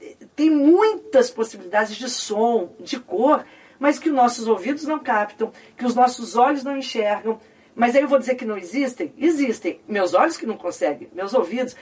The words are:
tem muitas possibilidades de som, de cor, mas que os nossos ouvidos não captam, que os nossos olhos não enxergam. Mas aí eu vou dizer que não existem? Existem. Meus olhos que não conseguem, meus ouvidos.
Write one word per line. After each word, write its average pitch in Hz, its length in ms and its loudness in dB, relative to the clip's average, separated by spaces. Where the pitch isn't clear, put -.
tem 311 140 4
muitas 311 800 4
possibilidades 214 680 -4
de 247 140 -8
som, 220 680 -2
de - 200 -10
cor, 262 460 2
mas 285 220 0
que 330 100 -4
os 285 60 0
nossos 240 320 2
ouvidos 233 380 -2
não 302 140 -4
captam, 220 520 -4
que 240 100 -8
os 233 100 0
nossos 247 400 0
olhos 269 280 2
não 277 140 -6
enxergam. 220 640 -4
Mas 240 200 2
aí 277 60 6
eu 294 60 2
vou 277 100 6
dizer 254 180 -2
que 247 100 -8
não 214 120 -4
existem? 196 600 -4
Existem. 277 680 0
Meus 196 260 0
olhos 294 240 2
que - 80 -12
não 214 120 -4
conseguem, 165 560 -4
meus 196 200 -6
ouvidos. 247 480 -2